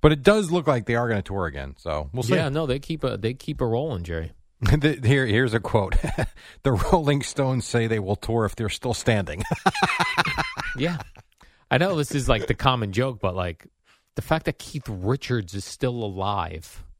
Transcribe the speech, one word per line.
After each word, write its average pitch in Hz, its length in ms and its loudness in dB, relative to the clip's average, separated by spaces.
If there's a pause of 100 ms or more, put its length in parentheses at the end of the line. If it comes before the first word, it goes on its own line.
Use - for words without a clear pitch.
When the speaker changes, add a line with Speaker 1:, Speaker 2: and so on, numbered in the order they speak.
Speaker 1:
But 151 100 8
it 147 100 -2
does 196 300 6
look 170 160 2
like 123 180 2
they 120 100 0
are 120 120 0
gonna 107 140 0
tour 95 240 -4
again, 69 320 -8
so 76 340 -6
we'll 120 120 -4
see. 120 120 2
Speaker 2:
Yeah, 160 140 0
no, 156 160 -2
they 131 140 -2
keep 151 260 -6
a, 110 100 -2
they 110 200 -4
keep 139 260 -8
a 131 40 0
rolling, 117 380 -2
Jerry. 82 300 -6 (280)
Speaker 1:
<laughs> - 20 -4
The, 143 380 4
here, 131 240 4
here's 113 280 2
a 113 80 2
quote. 98 340 0 (340)
<laughs> - 340 -20
"The 135 100 2
Rolling 143 500 2
Stones 131 420 -2
say 113 220 0
they 113 120 0
will 98 180 -2
tour 113 260 0
if 101 140 -2
they're 113 100 -2
still 117 260 -4
standing." 101 500 0 (220)
<laughs> 831 180 2 (920)
Speaker 2:
Yeah. 160 200 -2 (760)
I 127 60 4
know 180 180 2
this 147 180 -2
is, 131 140 0
like, 110 200 4
the 113 80 0
common 120 360 2
joke, 120 300 -2
but, 92 140 -2
like, 90 320 -6 (480)
the - 60 -6
fact - 240 0
that - 140 -4
Keith - 300 -10
Richards 104 640 -4
is 101 120 -8
still 123 380 -4
alive 95 800 -4 (160)